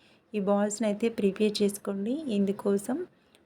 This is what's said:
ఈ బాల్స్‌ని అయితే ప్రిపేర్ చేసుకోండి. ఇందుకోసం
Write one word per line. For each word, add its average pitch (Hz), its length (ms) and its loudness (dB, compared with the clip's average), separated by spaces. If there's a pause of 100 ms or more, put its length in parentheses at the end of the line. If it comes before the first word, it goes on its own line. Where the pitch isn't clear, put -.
(340)
ఈ 208 80 -2
బాల్స్‌ని 202 460 2
అయితే 208 220 0
ప్రిపేర్ 208 460 2
చేసుకోండి. 202 600 -2 (140)
ఇందుకోసం 202 680 0 (460)